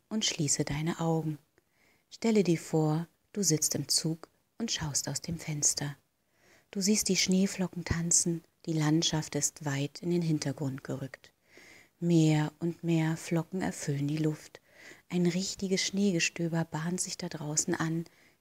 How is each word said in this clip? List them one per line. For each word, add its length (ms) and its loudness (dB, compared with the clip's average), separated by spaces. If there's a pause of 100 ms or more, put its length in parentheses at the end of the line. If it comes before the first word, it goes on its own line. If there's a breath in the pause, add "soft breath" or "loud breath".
und 160 -2
schließe 400 0
deine 380 -2
Augen. 360 0 (720 soft breath)
Stelle 360 2
dir 120 4
vor, 480 2 (280)
du 100 -2
sitzt 320 2
im 140 -4
Zug 400 -2 (280)
und 140 -4
schaust 380 -4
aus 100 -4
dem 180 -6
Fenster. 600 -4 (760 soft breath)
Du 80 -6
siehst 300 2
die 80 4
Schneeflocken 680 2
tanzen, 600 0 (200)
die 60 -4
Landschaft 640 2
ist 300 -2
weit 360 -2
in 80 -4
den 120 2
Hintergrund 640 -2
gerückt. 480 -10 (680 loud breath)
Mehr 600 4
und 260 -4
mehr 320 2
Flocken 440 -2
erfüllen 460 -2
die 80 0
Luft. 460 -4 (480 loud breath)
Ein 160 2
richtiges 600 0
Schneegestöber 800 0
bahnt 380 -4
sich 160 -6
da 100 -8
draußen 480 -2
an, 300 -2 (360 soft breath)